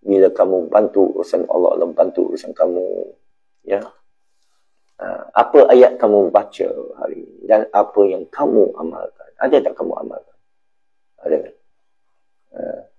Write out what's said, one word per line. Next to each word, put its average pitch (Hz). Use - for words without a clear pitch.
Bila 98
kamu 92
bantu 101
urusan 87
Allah, 85
Allah 85
bantu 90
urusan -
kamu. 90
Ya. 101
Ah, -
apa 123
ayat 127
kamu 104
baca -
hari -
ini -
dan 110
apa 101
yang 95
kamu 120
amalkan? -
Ada 135
tak -
kamu 82
amalkan? -
Ada -
kan? -
Ah. -